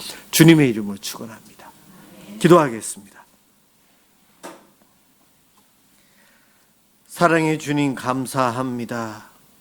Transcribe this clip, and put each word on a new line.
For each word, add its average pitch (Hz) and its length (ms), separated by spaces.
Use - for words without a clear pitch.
주님의 156 380
이름으로 101 280
축원합니다. - 720
기도하겠습니다. 156 840
사랑의 160 520
주님, 143 340
감사합니다. 120 1300